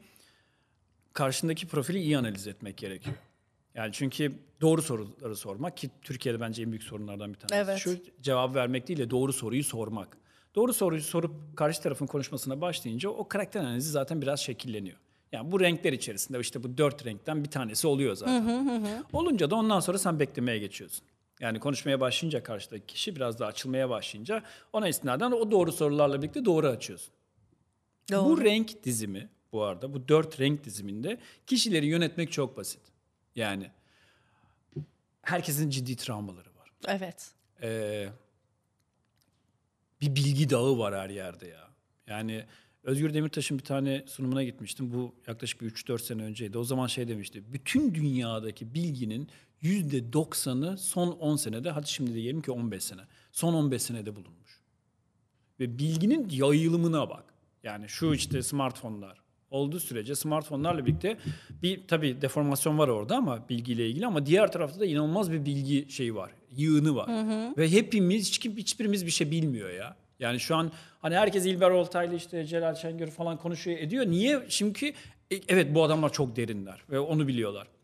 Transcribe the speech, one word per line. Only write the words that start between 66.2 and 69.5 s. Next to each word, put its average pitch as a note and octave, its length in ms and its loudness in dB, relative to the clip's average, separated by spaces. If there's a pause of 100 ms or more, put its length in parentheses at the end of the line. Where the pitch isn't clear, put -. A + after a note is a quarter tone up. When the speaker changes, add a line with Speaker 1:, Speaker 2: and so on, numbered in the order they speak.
Speaker 1:
yığını D3 460 4
var. G#2+ 120 0
Speaker 2:
Hı A3+ 120 0
hı. A3 360 -2
Speaker 1:
Ve D#3+ 160 4
hepimiz, G3+ 560 4
hiç - 100 -2
kim, G#3+ 180 -6
hiçbirimiz G3+ 500 0
bir E3 40 -2
şey D3+ 200 2
bilmiyor C3+ 400 0